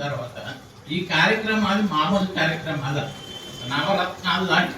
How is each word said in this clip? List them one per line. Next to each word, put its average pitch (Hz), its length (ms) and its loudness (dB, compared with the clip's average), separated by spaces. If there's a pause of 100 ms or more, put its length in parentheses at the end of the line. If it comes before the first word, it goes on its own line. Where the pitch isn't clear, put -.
తర్వాత, 139 340 -6 (580)
ఈ - 20 0 (160)
కార్యక్రమాలు 214 680 4 (100)
మామూలు 185 340 2 (120)
కార్యక్రమాలు, 151 680 -2 (680)
నవరత్నాలు 190 800 0
లాంటి - 260 4